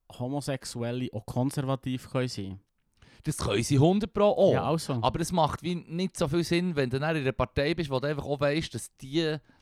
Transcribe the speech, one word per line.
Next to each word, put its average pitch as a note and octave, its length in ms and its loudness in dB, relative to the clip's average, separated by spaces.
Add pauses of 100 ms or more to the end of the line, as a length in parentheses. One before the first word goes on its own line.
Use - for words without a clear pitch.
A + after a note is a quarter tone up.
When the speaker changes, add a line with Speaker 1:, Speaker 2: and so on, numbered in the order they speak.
(180)
Speaker 1:
Homosexuelle B2+ 960 -4
auch A2+ 120 -8
konservativ C3 880 -2
können B2+ 180 -2
sein? F#2+ 320 -8 (640)
Speaker 2:
Das D#3 140 -2
können - 240 2
sie C#3 160 4
hundert F#3 340 4
Pro G3+ 120 2
auch. G3 280 6
Speaker 1:
Ja, A2+ 120 2
also. C#3+ 360 -2
Speaker 2:
Aber B2+ 200 0
es E3 100 -2
macht E3 320 0
wie F3 140 -2
nicht F3 400 -4
so E3+ 100 2
viel E3+ 160 2
Sinn, F3 320 0
wenn C3+ 160 0
du C3 80 0
dann D#3 160 0
in D#3 80 -2
einer C3 100 2
Partei C#3+ 400 0
bist, E3 160 -4
wo C3 120 0
du C#3+ 80 -2
einfach D3 160 -4
auch C#3+ 160 -4
weisst, D3 340 0
dass - 220 -10
die, D3+ 400 -2 (260)